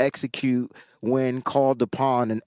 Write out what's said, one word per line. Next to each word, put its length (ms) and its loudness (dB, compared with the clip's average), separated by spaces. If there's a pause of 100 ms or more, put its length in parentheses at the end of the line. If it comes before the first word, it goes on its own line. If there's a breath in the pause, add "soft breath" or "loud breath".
execute 720 -2 (260 loud breath)
when 440 -2
called 380 2
upon. 520 0
And 140 -4